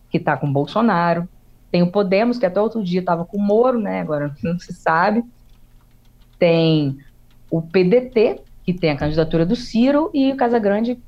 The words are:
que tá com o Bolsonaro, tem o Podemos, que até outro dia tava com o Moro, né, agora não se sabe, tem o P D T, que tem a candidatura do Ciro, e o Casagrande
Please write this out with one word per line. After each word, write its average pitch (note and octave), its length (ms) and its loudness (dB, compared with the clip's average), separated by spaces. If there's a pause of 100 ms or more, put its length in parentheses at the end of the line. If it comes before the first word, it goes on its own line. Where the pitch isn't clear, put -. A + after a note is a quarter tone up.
(100)
que E3+ 100 -2
tá D#3 160 -2
com C#3+ 120 -4
o C#3 40 -2
Bolsonaro, E3+ 760 0 (460)
tem F3 100 2
o F3 80 2
Podemos, G#3 460 0
que A#3+ 80 -2
até F#3 160 0
outro A3 240 -2
dia F3+ 180 -2
tava E3+ 220 -2
com G3+ 140 -8
o G3+ 40 -2
Moro, A#3 380 2
né, F#3+ 220 -4
agora D3 400 -4
não F3 160 -4
se - 160 -14
sabe, G3 500 0 (1120)
tem D#3+ 600 2 (520)
o E3 120 -2
P F#3 220 0
D A3+ 180 4
T, A3 380 0 (240)
que F3+ 80 -2
tem E3+ 180 0
a C#3+ 60 -2
candidatura D#3+ 500 0
do G#3+ 80 0
Ciro, C4+ 580 0
e C4+ 200 2
o C4+ 40 -6
Casagrande A#3 720 0